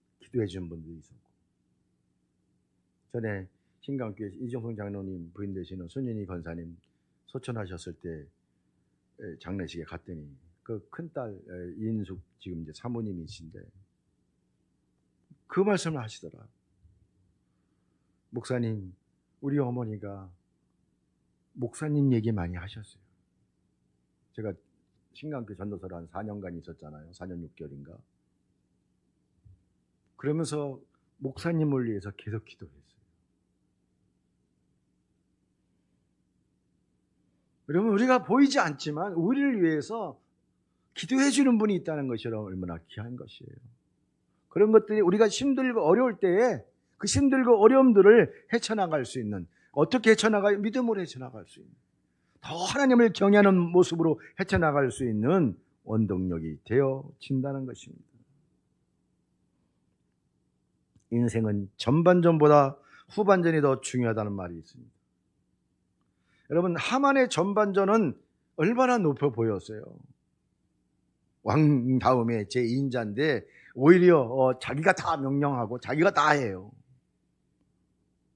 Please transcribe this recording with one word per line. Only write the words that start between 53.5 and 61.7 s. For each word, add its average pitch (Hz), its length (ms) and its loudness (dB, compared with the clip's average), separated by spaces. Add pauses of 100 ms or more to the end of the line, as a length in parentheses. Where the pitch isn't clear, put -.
모습으로 170 640 2 (200)
헤쳐나갈 156 500 0
수 123 180 -6
있는 117 480 0 (280)
원동력이 92 800 -2
되어진다는 135 1000 -4
것입니다. - 380 -18 (3000)
인생은 110 680 -2